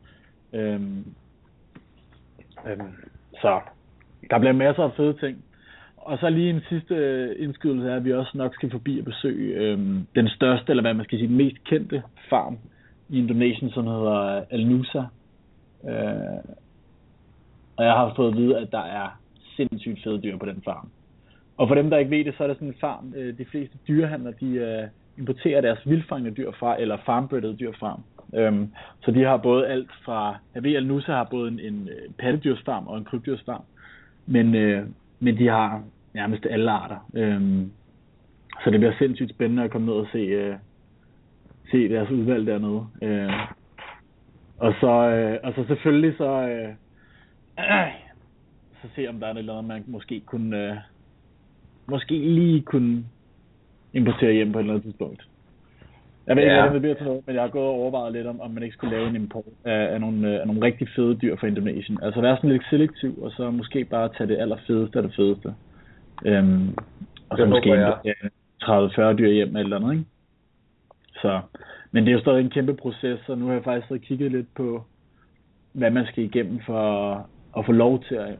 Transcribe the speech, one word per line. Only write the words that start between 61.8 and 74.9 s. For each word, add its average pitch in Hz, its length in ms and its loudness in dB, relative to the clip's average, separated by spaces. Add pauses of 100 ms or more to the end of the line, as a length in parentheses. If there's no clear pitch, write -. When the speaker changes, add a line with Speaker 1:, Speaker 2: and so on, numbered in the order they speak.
Speaker 1:
Altså 107 180 -2
være 123 160 4
sådan 147 140 2
lidt 131 200 4
selektiv, 151 520 0
og 117 100 -8
så 123 180 -6
måske 120 340 -4
bare 113 240 -2 (100)
tage 113 100 -2
det 214 100 2
allerfedeste 110 600 0
af 110 40 2
det 104 140 -4
fedeste. 101 380 2 (680)
Øhm, 95 500 4 (560)
og - 60 -4
så 120 60 4
Speaker 2:
Det 107 80 6
Speaker 1:
måske 120 180 6
Speaker 2:
håber 101 120 8
jeg. 104 80 6 (160)
Speaker 1:
importere 104 260 -4 (320)
tredive, 101 340 4
fyrre 110 200 6
dyr 110 160 6
hjem 104 160 4
eller 107 120 -4
et 101 40 -2
eller 98 120 -2
andet, 113 160 0
ikke? 156 120 -2 (1200)
Så, 95 180 0 (520)
men 113 120 4
det 120 60 6
er 123 40 6
jo 113 60 4
stadig 131 200 4
en 127 100 0
kæmpe 139 240 0
proces, 123 520 -6
så 135 80 -6
nu 123 120 -4
har 127 60 -2
jeg 123 120 -2
faktisk 120 240 -4
siddet 127 140 -6
og - 40 -20
kigget 135 260 -4
lidt 123 220 -6
på, 117 280 -6 (920)